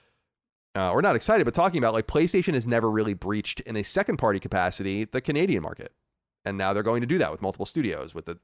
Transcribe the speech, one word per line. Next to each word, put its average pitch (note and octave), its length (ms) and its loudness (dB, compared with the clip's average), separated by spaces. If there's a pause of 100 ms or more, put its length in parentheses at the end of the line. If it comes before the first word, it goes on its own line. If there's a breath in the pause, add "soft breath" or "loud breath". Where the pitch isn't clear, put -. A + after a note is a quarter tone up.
(760)
uh, F#2 160 0
or B2+ 100 2
not F3+ 140 4
excited, G#3 280 2
but A#2 100 0
talking E3+ 240 2
about, A2+ 160 2
like, A2+ 120 -2
PlayStation E3+ 480 2
has A#2+ 100 0
never A2+ 240 2
really G#2+ 260 2
breached G2+ 460 -4
in A2+ 160 -8
a G#2 60 -2
second F#3+ 360 0
party G#2 200 2
capacity F#2+ 640 -2
the C3 160 -4
Canadian D3 440 0
market. - 280 -10 (520)
And G2 120 -4
now G2 160 0
they're G2+ 120 0
going A#2 160 2
to A#2+ 80 -2
do F3 100 2
that D#2+ 140 0
with D#2 100 -10
multiple F#2+ 240 -4
studios E2 480 -4
with E2 120 -12
the, E2+ 180 -10